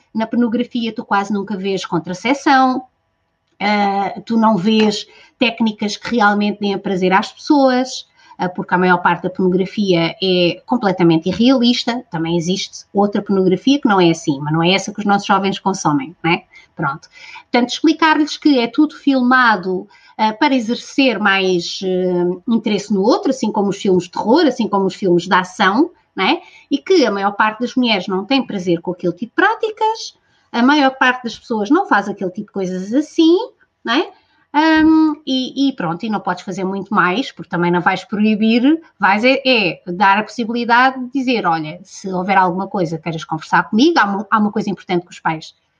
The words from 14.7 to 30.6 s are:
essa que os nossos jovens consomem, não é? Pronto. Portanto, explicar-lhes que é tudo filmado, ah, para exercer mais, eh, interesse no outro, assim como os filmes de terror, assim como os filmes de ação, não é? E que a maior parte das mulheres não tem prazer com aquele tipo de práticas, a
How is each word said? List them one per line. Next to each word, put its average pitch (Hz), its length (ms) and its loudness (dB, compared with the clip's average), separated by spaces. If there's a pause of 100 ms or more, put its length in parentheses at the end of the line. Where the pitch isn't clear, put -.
essa 196 220 -2
que - 60 -12
os 202 60 -6
nossos 202 200 0
jovens 196 340 0
consomem, 160 640 -4
não 165 80 0
é? 180 120 -2 (320)
Pronto. 160 340 -8 (420)
Portanto, 247 180 0
explicar-lhes 311 680 0
que 285 220 2
é 233 80 0
tudo 302 280 0
filmado, 233 920 2 (300)
ah, 214 160 0
para 254 220 0
exercer 240 640 -2
mais, 190 640 0
eh, 180 420 0 (220)
interesse 214 460 -2
no 190 80 2
outro, 294 300 2
assim 220 200 -4
como 202 180 0
os 180 80 -4
filmes 185 280 0
de - 60 -18
terror, 294 360 2
assim 220 200 -2
como 196 180 -2
os 190 100 -4
filmes 175 280 0
de 190 100 -6
ação, 190 580 0 (240)
não 190 100 -2
é? 302 160 0 (280)
E 277 100 -2
que 370 260 2
a 208 60 0
maior 202 200 -2
parte 214 300 -2
das 240 140 -6
mulheres 226 320 0
não 190 180 -4
tem 269 200 0
prazer 175 360 -2
com 180 100 -6
aquele 175 220 -4
tipo 226 180 -12
de - 40 -20
práticas, 440 840 -2 (340)
a 233 120 0